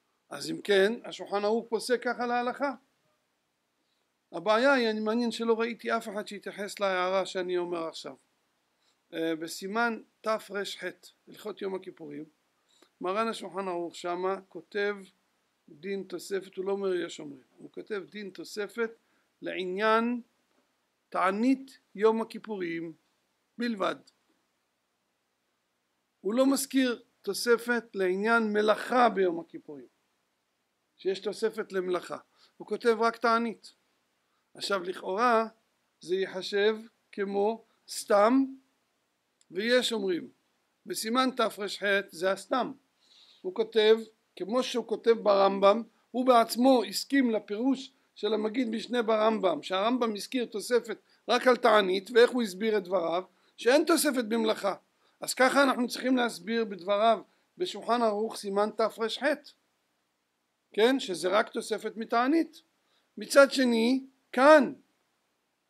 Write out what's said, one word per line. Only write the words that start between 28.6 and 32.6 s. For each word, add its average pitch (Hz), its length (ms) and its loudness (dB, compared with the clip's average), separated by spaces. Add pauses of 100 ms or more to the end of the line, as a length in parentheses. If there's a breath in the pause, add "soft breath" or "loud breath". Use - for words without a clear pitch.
ביום 185 300 0
הכיפורים, 147 480 -16 (1120)
שיש 190 220 -4
תוספת 214 520 -4
למלאכה, 180 460 -4 (400 soft breath)
הוא 170 100 -18